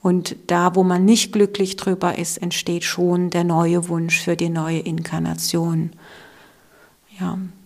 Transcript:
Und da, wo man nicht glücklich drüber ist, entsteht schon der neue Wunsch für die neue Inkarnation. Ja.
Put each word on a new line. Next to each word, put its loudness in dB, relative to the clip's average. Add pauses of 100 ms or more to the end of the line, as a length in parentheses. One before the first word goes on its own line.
Und 0 (120)
da, 2
wo 4
man 4
nicht 4
glücklich 0
drüber -2
ist, -6
entsteht -4
schon 0
der 0
neue 2
Wunsch -2
für -2
die -2
neue -2
Inkarnation. -2 (1300)
Ja. -4 (280)